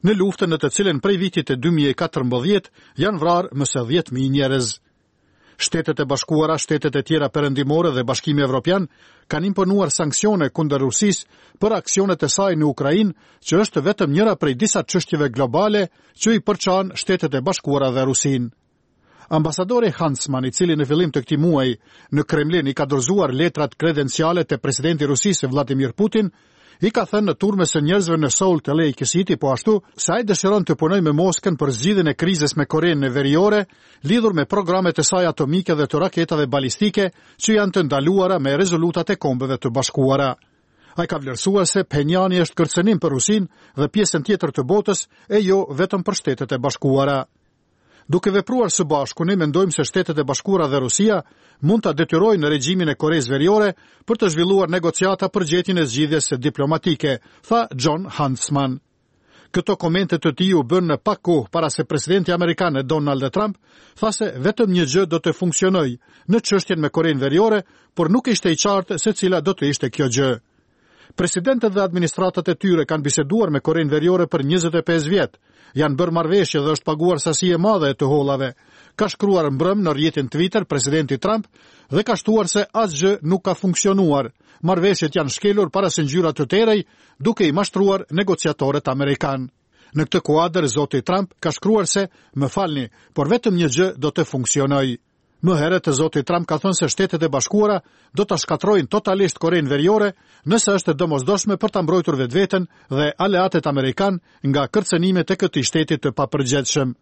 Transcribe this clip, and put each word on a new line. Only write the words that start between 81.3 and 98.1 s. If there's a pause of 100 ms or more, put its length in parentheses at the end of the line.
dhe
ka
shtuar
se
asgjë
nuk
ka
funksionuar. (320)
Marrëveshjet
janë
shkelur
para
se
ngjyra
të
terej, (340)
duke
i
mashtruar
negociatorët
amerikan. (460)
Në
këtë
kuadër,
zoti
Trump
ka
shkruar
se, (280)
"Më
falni, (240)
por
vetëm
një
gjë
do
të
funksionojë." (460)
Më
herët,
zoti
Trump
ka
thënë
se
Shtetet
e
Bashkuara (300)